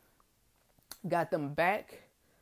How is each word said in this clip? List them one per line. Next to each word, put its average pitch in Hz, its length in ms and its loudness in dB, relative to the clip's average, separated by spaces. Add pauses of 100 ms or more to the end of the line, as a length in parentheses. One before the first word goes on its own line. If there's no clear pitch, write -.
(1080)
got 165 220 0
them 147 240 0
back 175 500 0 (380)